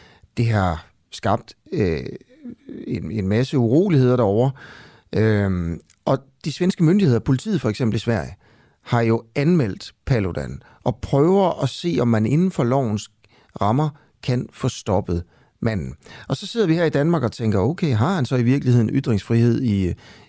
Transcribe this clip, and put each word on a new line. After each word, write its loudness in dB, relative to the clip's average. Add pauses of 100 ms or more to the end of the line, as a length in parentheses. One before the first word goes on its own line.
(360)
Det 0
har 0 (240)
skabt, -4 (180)
øh, 0 (840)
en, -6
en -4
masse 0
uroligheder 4
derovre. 2 (640)
Øhm, 0 (240)
og 0 (260)
de -4
svenske -2
myndigheder, 4
politiet -2
for -2
eksempel -2
i -2
Sverige, -4 (460)
har 0
jo 2 (120)
anmeldt 0 (140)
Paludan -2 (220)
og -2
prøver 2
at 0
se, -4
om 2
man 2
inden 2
for -2
lovens -2 (500)
rammer 0 (340)
kan -2
få -4
stoppet -2 (360)
manden. -4 (340)
Og -2
så -8
sidder 0
vi 4
her 0
i 2
Danmark 0
og 0
tænker, 0
"Okay, 0
har 2
han -2
så -2
i 2
virkeligheden 2
ytringsfrihed 2
i, 0 (340)